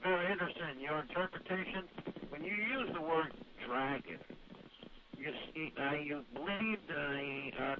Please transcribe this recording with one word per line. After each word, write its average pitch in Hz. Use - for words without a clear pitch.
very 185
interested 175
in 131
your 151
interpretation. 180
When 147
you 180
use 226
the 175
word 160
dragon, 131
you 139
s-, 135
uh, 139
you 143
believed, 202
uh, 139
I 135